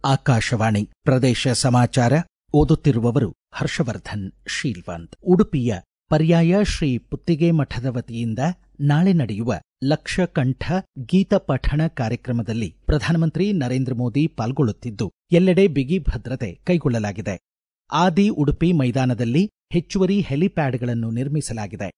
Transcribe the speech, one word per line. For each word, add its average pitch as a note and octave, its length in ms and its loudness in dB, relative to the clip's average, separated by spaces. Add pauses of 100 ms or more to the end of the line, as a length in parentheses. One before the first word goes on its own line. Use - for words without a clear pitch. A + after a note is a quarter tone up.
ಆಕಾಶವಾಣಿ A2 840 0 (140)
ಪ್ರದೇಶ C3 440 2
ಸಮಾಚಾರ B2 640 2 (400)
ಓದುತ್ತಿರುವವರು B2+ 840 2 (200)
ಹರ್ಷವರ್ಧನ್ - 800 -6 (160)
ಶೀಲ್ವಂತ್. F2 760 -8
ಉಡುಪಿಯ E3 500 2 (340)
ಪರ್ಯಾಯ E3 540 4
ಶ್ರೀ C3+ 360 -2
ಪುತ್ತಿಗೆ E3 520 -2
ಮಠದ C3+ 360 -2
ವತಿಯಿಂದ A#2 520 -6 (420)
ನಾಳೆ D3+ 320 4
ನಡೆಯುವ A2+ 420 0 (300)
ಲಕ್ಷಕಂಠ D3 880 -2 (260)
ಗೀತ F3+ 360 0
ಪಠಣ D3+ 520 0
ಕಾರ್ಯಕ್ರಮದಲ್ಲಿ A#2 920 -4 (100)
ಪ್ರಧಾನಮಂತ್ರಿ E3 680 0
ನರೇಂದ್ರ B2+ 420 -2
ಮೋದಿ B2 320 0
ಪಾಲ್ಗೊಳ್ಳುತ್ತಿದ್ದು, A#2 840 -2 (200)
ಎಲ್ಲೆಡೆ F#3 360 4
ಬಿಗಿ C#3 300 -2
ಭದ್ರತೆ A#2 680 -6
ಕೈಗೊಳ್ಳಲಾಗಿದೆ. A2 760 -2 (520)
ಆದಿ F3+ 360 2
ಉಡುಪಿ D#3 440 0
ಮೈದಾನದಲ್ಲಿ B2+ 760 0 (220)
ಹೆಚ್ಚುವರಿ F#3+ 480 0
ಹೆಲಿಪ್ಯಾಡ್‌ಗಳನ್ನು B2+ 920 -2
ನಿರ್ಮಿಸಲಾಗಿದೆ. A2+ 880 -6